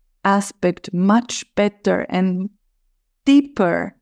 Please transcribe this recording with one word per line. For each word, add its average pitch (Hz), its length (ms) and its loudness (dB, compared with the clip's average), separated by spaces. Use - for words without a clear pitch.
aspect 196 680 -2
much 202 520 0
better 202 560 0
and 185 400 -2
deeper 196 760 0